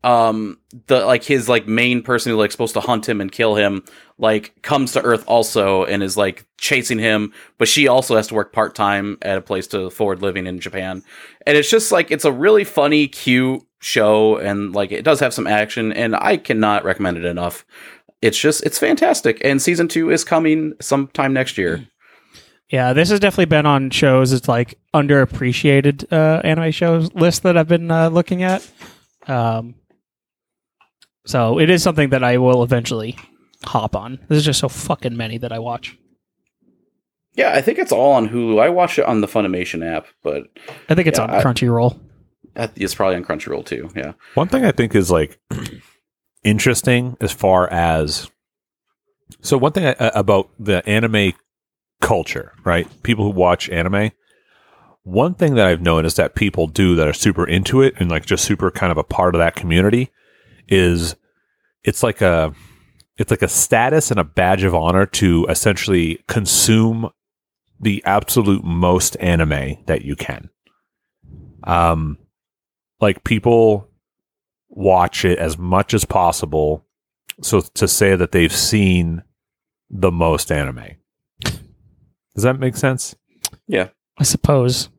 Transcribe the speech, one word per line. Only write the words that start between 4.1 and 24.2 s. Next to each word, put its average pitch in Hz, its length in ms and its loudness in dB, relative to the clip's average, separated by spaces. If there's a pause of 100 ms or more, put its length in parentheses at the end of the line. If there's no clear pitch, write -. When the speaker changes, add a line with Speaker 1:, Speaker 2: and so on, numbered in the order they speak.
Speaker 1:
like, 110 440 -2
comes 139 300 -2
to 135 100 0
Earth 117 240 0
also 104 580 2
and 101 180 -2
is, 95 140 -4
like, 98 300 -2 (120)
chasing 127 400 -2
him, 107 340 -2 (260)
but 113 100 2
she 147 200 2
also 127 280 2
has 107 120 0
to 113 60 -12
work 104 180 -4
part-time 101 680 -2
at 98 140 -4
a 92 60 -6
place 95 260 -6
to 98 140 -6
afford 92 400 -4
living 95 240 -4
in 90 140 -10
Japan. 95 420 -10 (440)
And 147 120 4
it's 147 100 0
just, 220 240 2
like, 170 180 0
it's 151 140 -4
a 143 80 2
really 196 320 2
funny, 147 440 0
cute 127 540 -2 (180)
show, 107 580 2
and, 101 360 -6
like, 101 180 -2
it - 100 -8
does 143 180 2
have 127 140 -2
some 120 140 -6
action, 107 440 -2
and 113 220 -2
I 208 220 0
cannot 107 480 0
recommend 92 340 -2
it 85 60 -8
enough. 87 420 -6 (560)
It's - 160 0
just, 151 260 0
it's - 140 -4
fantastic, - 680 0
and 139 160 2
season 170 280 0
two 165 220 -2
is 160 140 0
coming 156 560 0
sometime 139 520 -2
next 131 260 -2
year. 85 280 -4 (840)
Speaker 2:
Yeah, 127 220 0
this 165 180 2
has 202 100 2
definitely 196 260 2
been 151 200 2
on 135 240 2
shows. 131 420 4